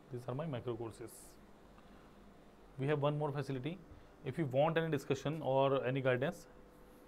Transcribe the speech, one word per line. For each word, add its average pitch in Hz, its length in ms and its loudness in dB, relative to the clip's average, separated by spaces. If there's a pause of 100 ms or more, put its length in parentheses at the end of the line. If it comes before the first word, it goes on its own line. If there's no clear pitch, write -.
(140)
these 120 160 -8
are 123 80 -4
my 156 80 -4
micro 123 300 -4
courses। 113 380 -8 (1700)
We 135 80 -2
have 151 120 2
one 147 200 2
more 147 120 0
facility। 135 400 -4 (540)
If 131 120 -4
you 165 140 2
want 151 260 6
any 165 140 2
discussion 143 500 -2
or 135 440 4
any 135 160 0
guidance, 131 400 2 (680)